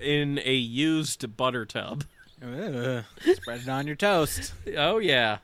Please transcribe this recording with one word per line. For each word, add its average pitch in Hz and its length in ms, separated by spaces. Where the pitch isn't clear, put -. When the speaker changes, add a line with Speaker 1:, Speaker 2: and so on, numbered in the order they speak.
Speaker 1:
in 143 440
a 131 100
used 135 840
butter 127 280
tub. 143 400
Speaker 2:
Ugh. 127 640
Spread 120 260
it 127 80
on 135 180
your 151 100
toast. 185 600
Speaker 1:
<laughs> - 180
Oh, 170 220
yeah. 123 460